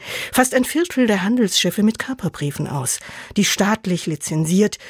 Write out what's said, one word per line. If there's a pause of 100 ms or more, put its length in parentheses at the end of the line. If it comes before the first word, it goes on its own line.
(320)
fast
ein
Viertel
der
Handelsschiffe
mit
Kaperbriefen
aus, (380)
die
staatlich
lizenziert (120)